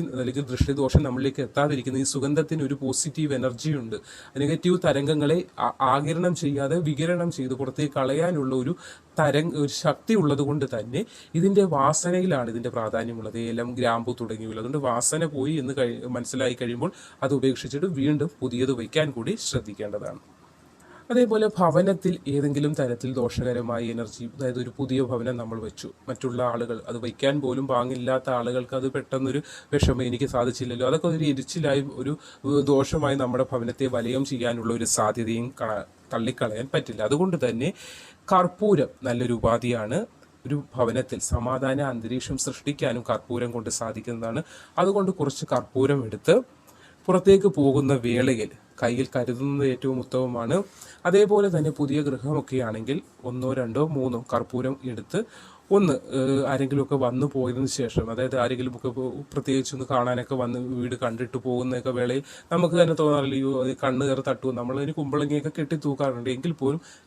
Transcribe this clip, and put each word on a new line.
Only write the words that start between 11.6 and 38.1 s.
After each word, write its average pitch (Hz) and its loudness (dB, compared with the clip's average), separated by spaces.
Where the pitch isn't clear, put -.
വാസനയിലാണ് 151 2
ഇതിൻ്റെ 117 -4
പ്രാധാന്യമുള്ളത്, 113 -4
ഏലം, 117 -4
ഗ്രാമ്പു 120 0
തുടങ്ങിയവയിൽ. 110 -8
അതുകൊണ്ട് 127 -4
വാസന 135 0
പോയി 147 -2
എന്ന് 135 -4
കഴി-, 120 -2
മനസ്സിലായി 123 -2
കഴിയുമ്പോൾ 120 -2
അത് 139 2
ഉപേക്ഷിച്ചിട്ട് 135 0
വീണ്ടും 147 2
പുതിയത് 127 0
വയ്ക്കാൻ 139 0
കൂടി 120 -4
ശ്രദ്ധിക്കേണ്ടതാണ്. 104 -6
അതേപോലെ 220 4
ഭവനത്തിൽ 180 4
ഏതെങ്കിലും 143 2
തരത്തിൽ 127 -2
ദോഷകരമായ 120 -2
എനർജി, 117 -6
അതായത് 123 -4
ഒരു 120 -6
പുതിയ 131 0
ഭവനം 120 -2
നമ്മൾ 113 -8
വെച്ചു, 107 -12
മറ്റുള്ള 123 -4
ആളുകൾ, 120 -2
അത് 117 -6
വയ്ക്കാൻ 139 0
പോലും 135 -2
പാങ്ങില്ലാത്ത 131 0
ആളുകൾക്ക് 123 -2
അത് 131 -2
പെട്ടെന്നൊരു 135 -2
വിഷമം, 135 2
"എനിക്ക് 123 -2
സാധിച്ചില്ലല്ലോ", 123 -2
അതൊക്കെ 160 2
ഒരു 160 0
എരിച്ചിലായി, 143 0
ഒരു, 131 -4
ഏഹ്, 143 4
ദോഷമായി 135 2
നമ്മുടെ 127 0
ഭവനത്തെ 120 -2
വലയം 127 0
ചെയ്യാനുള്ള 117 -2
ഒരു 117 -2
സാധ്യതയും 113 0
ക-, 110 -4
തള്ളിക്കളയാൻ 117 -2
പറ്റില്ല. 120 -2
അതുകൊണ്ട് 165 2
തന്നെ 120 0